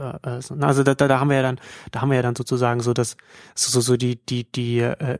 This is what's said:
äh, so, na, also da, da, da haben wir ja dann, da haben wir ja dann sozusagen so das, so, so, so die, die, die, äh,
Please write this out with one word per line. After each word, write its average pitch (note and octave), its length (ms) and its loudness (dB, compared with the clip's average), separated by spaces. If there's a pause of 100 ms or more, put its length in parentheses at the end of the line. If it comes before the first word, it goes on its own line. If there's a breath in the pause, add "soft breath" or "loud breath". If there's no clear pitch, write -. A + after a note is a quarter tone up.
(220)
äh, B2 200 -8
so, C3+ 120 -14
na, C#3+ 140 0
also C#3 160 4
da, C3+ 100 4
da, C#3 140 4
da C3 140 4
haben C#3+ 80 2
wir C#3 80 4
ja C3 60 2
dann, C3 180 -2 (300 loud breath)
da A2+ 100 -8
haben C3+ 80 0
wir C3+ 80 4
ja B2 40 2
dann A#2+ 140 0
sozusagen A#2+ 460 0
so A#2+ 100 0
das, A#2+ 240 -2 (400 loud breath)
so, - 160 -2
so, B2 80 2
so A#2+ 160 2
die, B2 220 0
die, B2 260 -6
die, A#2+ 360 -2
äh, B2 400 -2